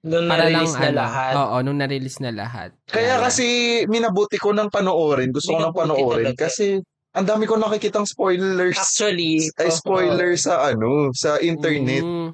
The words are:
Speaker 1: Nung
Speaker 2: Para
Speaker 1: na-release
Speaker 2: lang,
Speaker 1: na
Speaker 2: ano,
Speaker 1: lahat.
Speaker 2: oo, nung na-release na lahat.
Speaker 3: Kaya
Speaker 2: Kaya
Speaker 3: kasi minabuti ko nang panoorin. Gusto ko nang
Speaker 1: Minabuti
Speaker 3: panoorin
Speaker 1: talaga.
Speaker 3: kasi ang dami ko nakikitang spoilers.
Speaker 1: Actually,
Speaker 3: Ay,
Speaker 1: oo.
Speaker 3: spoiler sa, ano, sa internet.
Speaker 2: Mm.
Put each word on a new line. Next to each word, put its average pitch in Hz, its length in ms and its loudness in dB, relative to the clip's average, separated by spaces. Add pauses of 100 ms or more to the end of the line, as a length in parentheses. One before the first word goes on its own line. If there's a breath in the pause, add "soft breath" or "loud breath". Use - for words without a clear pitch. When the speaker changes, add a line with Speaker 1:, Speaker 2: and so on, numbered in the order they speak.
Speaker 1:
Nung 170 300 0
Speaker 2:
Para 165 160 4
Speaker 1:
na-release 165 240 2
Speaker 2:
lang, 143 100 -4
Speaker 1:
na 135 60 2
Speaker 2:
ano, 139 160 0
Speaker 1:
lahat. 131 320 -2
Speaker 2:
oo, 127 260 0
nung 139 180 -2
na-release 135 440 -6
na 127 80 -6
lahat. 107 400 -10 (160)
Speaker 3:
Kaya - 80 -8 (160)
Speaker 2:
Kaya 262 100 2
Speaker 3:
kasi 247 240 0 (400)
minabuti 208 540 0
ko 208 160 0
nang 208 160 0
panoorin. 156 580 2
Gusto 147 220 -4
ko 160 80 2
nang 165 160 0
Speaker 1:
Minabuti 170 80 0
Speaker 3:
panoorin 135 480 2
Speaker 1:
talaga. 131 160 -2
Speaker 3:
kasi 196 320 0 (320)
ang 185 160 -2
dami 214 160 2
ko 220 140 0
nakikitang 208 500 0
spoilers. 185 720 0
Speaker 1:
Actually, 165 800 0
Speaker 3:
Ay, 165 100 0
Speaker 1:
oo. 165 80 2
Speaker 3:
spoiler 180 600 0
sa, 175 280 0
ano, 131 460 2
sa 147 320 0
internet. 151 640 0
Speaker 2:
Mm. 170 280 -4